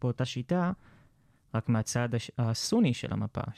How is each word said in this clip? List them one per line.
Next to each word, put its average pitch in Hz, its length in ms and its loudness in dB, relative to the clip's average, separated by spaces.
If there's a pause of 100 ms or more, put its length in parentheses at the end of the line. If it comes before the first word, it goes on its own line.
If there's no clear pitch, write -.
באותה 127 240 0
שיטה, 175 460 0 (840)
רק 113 160 -2
מהצד 120 460 0
הש-, - 220 -4
הסוני 123 560 2
של - 200 -4
המפה, 107 280 -4 (160)